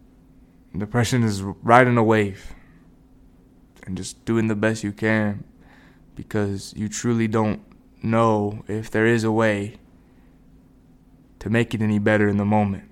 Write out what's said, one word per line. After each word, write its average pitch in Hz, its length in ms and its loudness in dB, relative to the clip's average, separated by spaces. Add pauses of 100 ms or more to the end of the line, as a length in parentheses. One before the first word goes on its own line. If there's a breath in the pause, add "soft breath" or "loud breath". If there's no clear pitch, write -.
(760)
Depression 117 460 0
is 101 200 0
riding 120 540 4
a 117 80 4
wave 104 500 0 (1300 loud breath)
and 92 120 -8
just - 280 -12
doing 113 220 0
the 110 80 0
best 110 300 -2
you 104 80 -4
can, 110 500 -2 (720 loud breath)
because 101 640 -4
you 104 120 -4
truly 117 380 0
don't 110 340 0 (420)
know 110 680 0
if 110 220 -8
there 110 160 2
is 117 180 2
a 110 80 0
way 107 440 0 (1600 soft breath)
to - 100 -10
make 117 240 0
it 107 80 -4
any 107 180 2
better 104 300 2
in 101 80 0
the 104 80 0
moment. 101 480 0